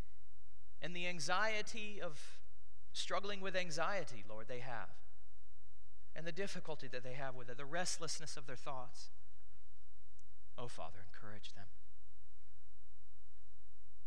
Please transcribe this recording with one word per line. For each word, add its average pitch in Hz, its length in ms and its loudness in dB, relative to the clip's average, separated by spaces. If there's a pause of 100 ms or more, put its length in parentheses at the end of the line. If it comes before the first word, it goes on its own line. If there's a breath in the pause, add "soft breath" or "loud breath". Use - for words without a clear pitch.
(840 soft breath)
and 175 140 0
the 175 100 0
anxiety 208 960 0
of 175 180 0 (720)
struggling 196 460 0
with 190 160 -2
anxiety, 165 720 0
Lord, 110 200 -2
they 127 100 -2
have, 117 320 -2 (1200)
and 160 120 -2
the 170 60 0
difficulty 165 560 0
that 127 140 -2
they 127 120 -2
have 131 200 0
with 123 140 -2
it, 123 80 0
the 139 80 0
restlessness 160 720 0
of 147 100 0
their 135 80 -2
thoughts. 127 540 0 (1500)
Oh, 120 100 0
Father, 87 300 0 (120)
encourage 104 440 0
them. 101 100 0 (2500)